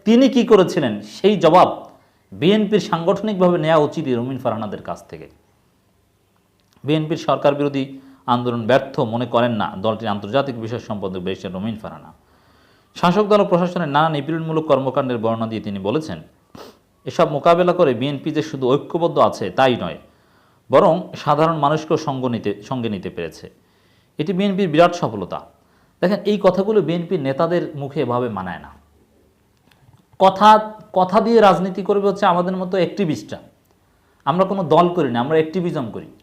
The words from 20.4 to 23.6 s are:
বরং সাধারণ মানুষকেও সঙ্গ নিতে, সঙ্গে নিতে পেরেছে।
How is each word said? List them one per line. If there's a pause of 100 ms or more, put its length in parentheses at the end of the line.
বরং (220)
সাধারণ
মানুষকেও
সঙ্গ
নিতে,
সঙ্গে
নিতে
পেরেছে। (720)